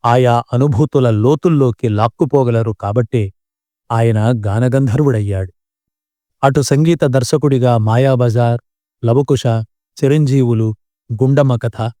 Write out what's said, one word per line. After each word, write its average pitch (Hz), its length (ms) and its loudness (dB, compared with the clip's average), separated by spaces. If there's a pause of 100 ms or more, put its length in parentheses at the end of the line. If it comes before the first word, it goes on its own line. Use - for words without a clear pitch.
ఆయా 120 380 2 (100)
అనుభూతుల 131 560 0
లోతుల్లోకి 127 800 0
లాక్కుపోగలరు 117 920 0
కాబట్టే 107 500 -4 (600)
ఆయన 117 420 0 (120)
గానగంధర్వుడయ్యాడు. 113 1040 -2 (920)
అటు 139 180 2
సంగీత 156 420 0
దర్శకుడిగా 127 760 0
మాయాబజార్, 120 840 0 (440)
లవకుశ, 127 400 0 (520)
చిరంజీవులు, 131 760 0 (500)
గుండమ్మ 135 320 2
కథ 113 460 -6